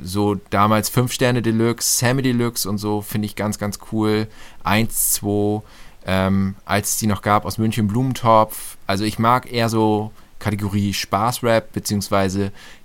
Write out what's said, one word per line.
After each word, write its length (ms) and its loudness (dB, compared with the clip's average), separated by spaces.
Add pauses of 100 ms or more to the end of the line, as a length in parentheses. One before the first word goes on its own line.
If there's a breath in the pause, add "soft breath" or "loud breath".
so 320 0 (160)
damals 400 2
Fünf 240 0
Sterne 260 2
Deluxe, 580 0
Sammy 220 2
Deluxe 480 0
und 80 -2
so 240 -2
find 240 -4
ich 120 -6
ganz, 220 -2
ganz 200 -6 (120)
cool. 380 2 (340 loud breath)
Eins, 520 0
zwei, 480 0 (440 loud breath)
ähm, 480 2 (100)
als 280 0
es 60 -4
die 100 0
noch 140 0
gab, 220 2
aus 140 -6
München 300 0
Blumentopf. 880 2 (100)
Also 180 0
ich 140 -4
mag 340 2
eher 160 2
so 440 2 (260 soft breath)
Kategorie 560 -2
Spaß-Rap, 760 0
beziehungsweise 800 0 (320 loud breath)